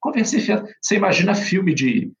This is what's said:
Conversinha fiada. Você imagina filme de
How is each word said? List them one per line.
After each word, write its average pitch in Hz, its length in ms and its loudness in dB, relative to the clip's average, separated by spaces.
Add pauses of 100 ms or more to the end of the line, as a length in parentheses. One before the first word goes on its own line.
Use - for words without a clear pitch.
Conversinha 262 400 0
fiada. - 280 -2 (120)
Você - 160 0
imagina 196 380 2
filme 190 400 0
de 131 460 0